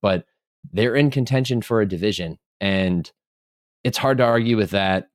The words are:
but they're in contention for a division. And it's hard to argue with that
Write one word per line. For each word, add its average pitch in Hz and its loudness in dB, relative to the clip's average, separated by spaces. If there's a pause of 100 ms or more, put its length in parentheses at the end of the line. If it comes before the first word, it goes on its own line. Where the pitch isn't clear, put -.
but 92 0 (480)
they're 113 0
in 143 2
contention 127 -2
for 113 0
a 101 0
division. 90 -4 (220)
And 95 0 (760)
it's 123 -2
hard 135 2
to 123 4
argue 117 2
with 101 0
that 95 0